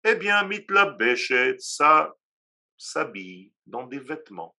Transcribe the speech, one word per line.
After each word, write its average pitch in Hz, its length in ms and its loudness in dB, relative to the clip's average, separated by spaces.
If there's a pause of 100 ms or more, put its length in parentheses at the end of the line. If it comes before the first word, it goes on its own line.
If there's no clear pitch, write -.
eh 220 120 2
bien, 202 280 0
Mitla 202 420 0
Beshet, 123 720 0
ça 151 560 2 (640)
s'habille 98 760 -10 (140)
dans 127 200 -12
des 135 140 -12
vêtements. 113 580 -14